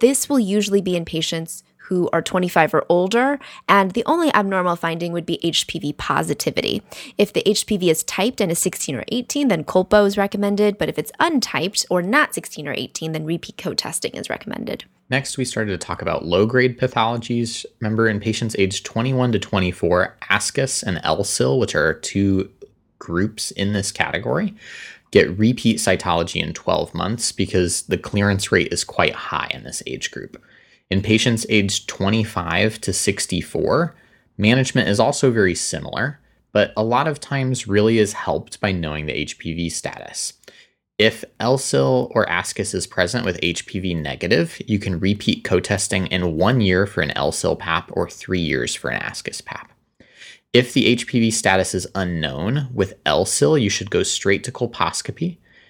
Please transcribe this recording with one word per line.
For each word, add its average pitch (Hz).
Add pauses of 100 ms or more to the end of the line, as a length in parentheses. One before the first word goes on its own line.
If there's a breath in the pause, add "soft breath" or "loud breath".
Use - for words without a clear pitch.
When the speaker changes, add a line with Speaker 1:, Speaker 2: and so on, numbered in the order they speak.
Speaker 1:
this 262
will 285
usually 202
be 180
in 170
patients 165 (220)
who 180
are 165
twenty-five 175
or -
older, 226 (280 loud breath)
and 190
the 233
only 320
abnormal 190
finding 170
would 170
be 170
H 165
P -
V 147
positivity. - (340 loud breath)
If 208
the -
H 208
P 214
V 175
is 160
typed -
and 180
is 170
sixteen -
or 110
eighteen, 277
then 165
colpo 202
is 202
recommended, 202
but 151
if 151
it's 151
untyped 220
or 180
not 254
sixteen -
or 139
eighteen, 160
then 156
repeat 165
code -
testing -
is -
recommended. - (240)
Speaker 2:
Next, 135
we 131
started 107
to 87
talk 87
about 82
low-grade 117
pathologies. 117 (140)
Remember, 110
in 104
patients 110
aged 98
twenty-one 123
to 104
twenty-four, 90 (120)
ASCUS -
and 87
L 95
sil, 131
which 110
are 78
two 98 (480)
groups 98
in 98
this 98
category, 127 (560 loud breath)
get 87
repeat 113
cytology 85
in 82
twelve 82
months 92
because 92
the -
clearance 101
rate 95
is -
quite -
high -
in -
this -
age -
group. - (520 soft breath)
In 95
patients 110
aged 98
twenty-five 98
to 95
sixty-four, - (420 soft breath)
management 123
is 101
also 131
very 95
similar, 104 (320)
but 104
a 110
lot 123
of 147
times 131
really 104
is 104
helped -
by 101
knowing 76
the 60
H 76
P 82
V 85
status. - (640 soft breath)
If 110 (140)
L 123
sil 131
or 104
ASCUS 90
is 87
present 95
with 92
H 85
P -
V 90
negative, 87
you 107
can 95
repeat 101
co-testing 95
in 87
one 113
year 95
for -
an 76
L 71
sil 82
PAP 82
or 87
three -
years 69
for 65
an -
ASCUS -
PAP. - (840 loud breath)
If 123
the 139
H 120
P 120
V 113
status 95
is 92
unknown 90
with 95 (100)
L 76
sil, 147
you 107
should 98
go 95
straight -
to -
colposcopy. - (320 soft breath)